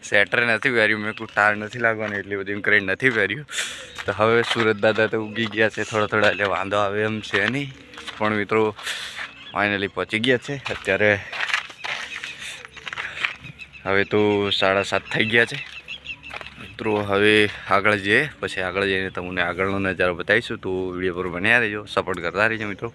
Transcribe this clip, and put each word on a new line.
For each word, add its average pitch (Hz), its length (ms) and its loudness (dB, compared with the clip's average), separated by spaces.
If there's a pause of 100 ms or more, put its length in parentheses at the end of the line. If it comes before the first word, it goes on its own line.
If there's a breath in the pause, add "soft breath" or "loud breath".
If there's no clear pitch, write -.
સ્વેટર 107 420 2
નથી 117 240 0
પહેર્યું, 107 300 2
મેં 107 120 -4
કોઈ 107 240 -10
ટાર 104 200 6
નથી 107 220 -8
લાગવાની 110 380 0
એટલી 98 200 -6
બધી 98 160 -4
એમ 101 80 -6
કરીને 101 320 2
નથી 131 180 2
પહેર્યું. 110 360 0 (600 loud breath)
તો 104 100 -2
હવે 113 260 4
સુરત 110 340 2
દાદા 110 300 4
તો 110 180 -2
ઉગી 107 220 -4
ગયા 107 220 2
છે 107 140 -4
થોડા 107 240 0
થોડા, 104 220 4
એટલે 92 160 2
વાંધો 95 320 0
આવે 104 260 0
એમ 110 180 -2
છે 104 280 0
નહીં. 135 260 -4 (440)
પણ 107 160 0
મિત્રો, 107 420 0 (760 loud breath)
finally 101 320 2
પહોંચી 95 320 -2
ગયા 123 180 2
છે. 139 200 -6
અત્યારે 101 640 2 (2750 loud breath)
હવે 98 200 4
તો 104 460 2
સાડા 98 320 4
સાત 98 200 -2
થઈ - 220 0
ગયા 117 200 4
છે 139 220 -8 (960)
મિત્રો. 107 360 -2
હવે 104 540 4 (200)
આગળ 101 240 4
જઈએ, 107 360 2 (100)
પછી 95 200 -6
આગળ 92 240 0
જઈને 95 260 0
તમને 90 320 -4
આગળનો 92 360 0
નજારો 92 360 0
બતાવીશું. 104 440 0
તો 92 320 -4
વીડિયો 90 240 -2
પર 90 140 -4
બન્યા 98 300 2
રહેજો, 104 260 -2
સપોર્ટ 92 360 -4
કરતા 85 260 0
રહેજો 110 220 -4
મિત્રો 104 260 -8